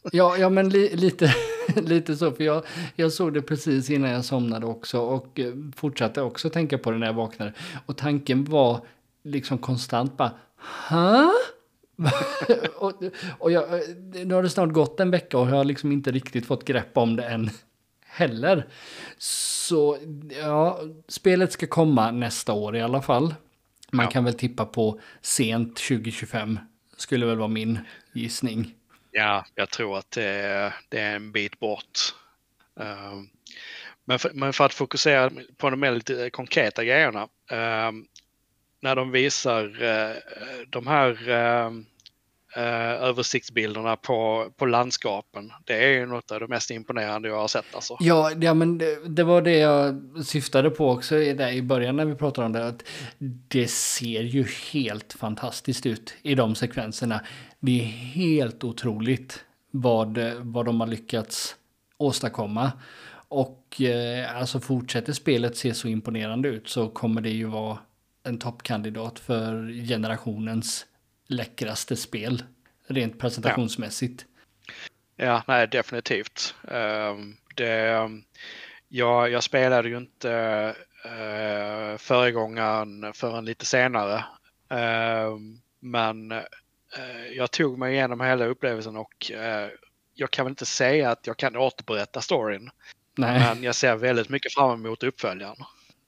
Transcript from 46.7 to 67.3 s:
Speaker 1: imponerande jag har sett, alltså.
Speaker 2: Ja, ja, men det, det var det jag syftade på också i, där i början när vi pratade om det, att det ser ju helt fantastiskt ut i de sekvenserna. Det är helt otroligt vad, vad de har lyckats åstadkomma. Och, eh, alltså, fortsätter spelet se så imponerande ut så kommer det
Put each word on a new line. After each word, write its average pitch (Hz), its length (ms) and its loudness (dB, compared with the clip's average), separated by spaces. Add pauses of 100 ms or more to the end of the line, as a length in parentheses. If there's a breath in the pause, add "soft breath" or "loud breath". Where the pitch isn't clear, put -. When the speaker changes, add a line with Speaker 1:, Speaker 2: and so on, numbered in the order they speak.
Speaker 1:
imponerande 110 580 -4
jag 107 120 -2
har 107 80 0
sett, - 260 -4
alltså. - 260 -10
Speaker 2:
Ja, 160 300 6 (100)
ja, 165 140 6
men 165 240 4
det, 156 380 -2
det 175 80 6
var 175 180 8
det 170 160 6
jag 143 440 4 (220)
syftade 139 460 2
på 151 200 2
också 123 280 0
i, 147 140 2
där 131 200 -2
i 127 100 -2
början 127 340 0
när 151 80 0
vi 151 100 -2
pratade 135 320 -2
om 113 60 -2
det, 117 140 -2
att 120 160 -8 (680 loud breath)
det - 200 2
ser 117 540 -2
ju 120 240 2 (260)
helt 110 400 -4
fantastiskt 117 760 -6
ut 110 360 -4
i 143 120 0
de 113 200 4
sekvenserna. 113 640 -4 (400 loud breath)
Det 123 200 2
är 117 40 -2
helt 127 800 0
otroligt 117 800 -4 (260)
vad, 113 480 2 (180)
vad 120 300 -2
de 117 140 2
har 113 60 0
lyckats - 680 -6 (400)
åstadkomma. 123 760 0 (560 loud breath)
Och, - 520 -4
eh, 120 560 0
alltså, 123 240 -4
fortsätter 123 520 -2
spelet 120 440 0
se 117 180 -2
så - 140 -6
imponerande 110 600 -2
ut 110 200 -6
så 113 200 -2
kommer 113 320 -2
det 110 100 -2